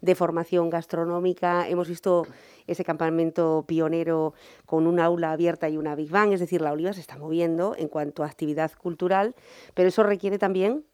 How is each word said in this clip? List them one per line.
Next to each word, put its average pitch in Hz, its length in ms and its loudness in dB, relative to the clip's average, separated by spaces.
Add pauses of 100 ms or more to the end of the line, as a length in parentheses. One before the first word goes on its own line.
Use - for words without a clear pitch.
de 180 140 4
formación 170 560 0
gastronómica, 175 960 0
hemos 175 200 -2
visto 175 380 0 (400)
ese 175 180 -4
campamento 165 840 0
pionero 160 640 0 (340)
con 160 200 2
un 175 120 2
aula 170 320 2
abierta 160 380 0
y 156 80 -4
una 151 180 -4
Big 147 160 -8
Bang, 208 220 4
es 185 80 0
decir, 175 220 -2
La 151 100 0
Oliva 165 220 -4
se 185 60 -14
está - 180 -18
moviendo 165 580 0
en 156 120 -4
cuanto 147 360 -4
a - 20 -6
actividad 151 460 -4
cultural, 185 600 -2 (400)
pero 185 140 6
eso 220 140 4
requiere 202 360 2
también 196 560 0